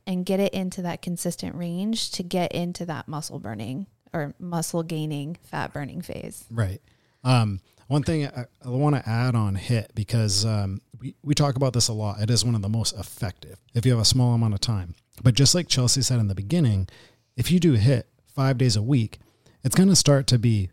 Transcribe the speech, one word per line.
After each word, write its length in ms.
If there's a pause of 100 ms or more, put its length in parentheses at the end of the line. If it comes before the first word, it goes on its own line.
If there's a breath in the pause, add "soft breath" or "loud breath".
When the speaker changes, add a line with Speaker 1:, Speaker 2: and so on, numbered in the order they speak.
Speaker 1:
and 200
get 160
it 120
into 280
that 200
consistent 540
range 560
to 100
get 300
into 360
that 200
muscle 320
burning 480 (240)
or 280
muscle 440
gaining, 580
fat 300
burning 300
phase. 500
Speaker 2:
Right. 300 (420)
Um, 380 (260 soft breath)
one 160
thing 240
I, 180 (180)
I 60
wanna 360
add 280
on 220
hiit 400
because, 500
um, 360 (180)
we, 240
we 100
talk 220
about 160
this 160
a 60
lot. 260
It 100
is 140
one 120
of 60
the 60
most 300
effective 600 (160)
if 120
you 80
have 80
a 40
small 280
amount 200
of 60
time. 360 (280)
But 120
just 200
like 140
Chelsea 320
said 180
in 80
the 80
beginning, 540 (480 soft breath)
if 140
you 100
do 160
hiit 260 (240)
five 300
days 180
a 60
week, 380 (440 soft breath)
it's 120
gonna 200
start 320
to 100
be 360